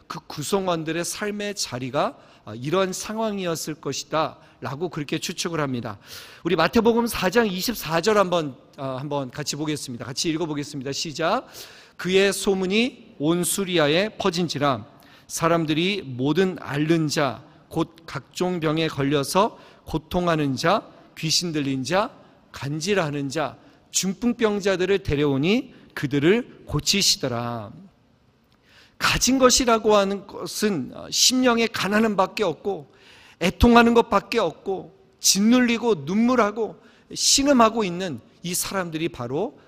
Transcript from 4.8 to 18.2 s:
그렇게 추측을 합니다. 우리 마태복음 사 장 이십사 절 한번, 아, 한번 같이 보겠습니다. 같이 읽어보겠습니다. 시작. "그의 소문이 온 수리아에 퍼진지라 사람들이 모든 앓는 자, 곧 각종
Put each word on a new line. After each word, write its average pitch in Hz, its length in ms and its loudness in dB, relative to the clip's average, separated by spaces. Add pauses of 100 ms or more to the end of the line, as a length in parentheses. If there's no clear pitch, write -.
그렇게 156 300 -6
추측을 165 400 -6
합니다. 123 400 -6 (440)
우리 170 120 -2
마태복음 226 520 4
사 185 220 -2
장 220 180 4
이십사 170 540 -2
절 208 160 2
한번, 170 380 0 (220)
아, 135 220 -6
한번 139 320 -6
같이 151 240 -8
보겠습니다. 139 500 -6
같이 - 240 -4
읽어보겠습니다. 147 640 -4
시작. 165 560 -4 (500)
"그의 190 360 4
소문이 196 880 0
온 170 240 2
수리아에 175 720 0
퍼진지라 147 680 -2 (420)
사람들이 170 800 0
모든 147 540 0
앓는 156 500 0
자, 131 340 -2 (260)
곧 - 260 -4 (100)
각종 180 540 -6